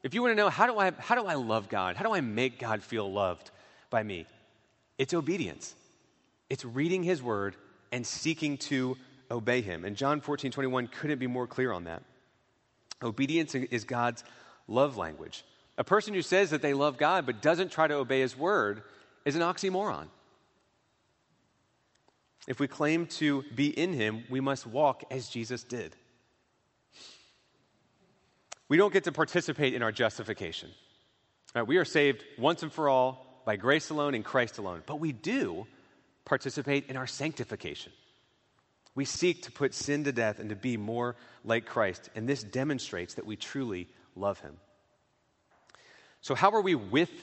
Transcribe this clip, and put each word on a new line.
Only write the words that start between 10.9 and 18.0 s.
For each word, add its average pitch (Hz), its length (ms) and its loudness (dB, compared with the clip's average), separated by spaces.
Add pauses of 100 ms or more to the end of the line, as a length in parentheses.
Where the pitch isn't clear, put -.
be 127 80 -2
more 123 200 -2
clear 127 260 0
on 90 120 -6
that. 82 180 -10 (1000)
Obedience 135 520 0
is 123 300 -2
God's 120 400 -2 (420)
love 131 300 2
language. 80 480 -8 (340)
A 123 60 0
person 208 300 2
who 185 80 0
says 185 280 4
that 151 120 0
they 147 100 2
love 139 240 2
God 156 300 4
but 113 160 -4
doesn't 165 280 4
try 160 160 4
to 147 80 2
obey 135 260 2